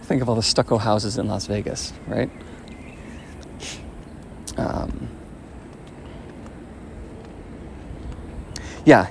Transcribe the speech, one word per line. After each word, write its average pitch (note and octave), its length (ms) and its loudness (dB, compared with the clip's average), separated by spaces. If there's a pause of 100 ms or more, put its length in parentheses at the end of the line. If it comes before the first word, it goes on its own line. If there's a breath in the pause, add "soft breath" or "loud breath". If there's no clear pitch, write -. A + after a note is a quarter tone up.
Think C3 180 4
of A#2+ 60 2
all A#2 80 4
the A2 80 4
stucco - 340 6
houses G#2+ 400 2
in G#2 120 0
Las G2+ 180 -2
Vegas, - 460 -2 (140)
right? A2+ 220 0 (2250 loud breath)
Um, - 500 -2 (3750 loud breath)
yeah, A2+ 260 12